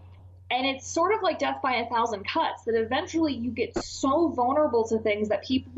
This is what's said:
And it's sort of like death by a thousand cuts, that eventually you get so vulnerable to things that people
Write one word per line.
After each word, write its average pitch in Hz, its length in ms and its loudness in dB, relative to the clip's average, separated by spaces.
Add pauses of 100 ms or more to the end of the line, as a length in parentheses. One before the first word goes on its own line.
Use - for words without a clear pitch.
(500)
And 254 160 0
it's 269 220 -4
sort 370 260 2
of 427 80 -2
like 320 160 0
death 269 240 -2
by 254 120 0
a 226 140 -2
thousand 233 380 0
cuts, - 380 -2
that 226 100 0
eventually 285 600 0
you 233 160 -4
get - 340 -4
so 320 440 2
vulnerable 226 600 2
to 226 100 0
things 214 300 0
that - 160 0
people 262 340 -2